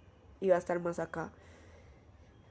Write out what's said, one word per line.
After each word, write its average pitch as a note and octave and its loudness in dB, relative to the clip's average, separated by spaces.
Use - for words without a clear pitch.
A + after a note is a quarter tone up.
iba F#3 8
a - 10
estar F3 0
más E3+ 0
acá. E3 -4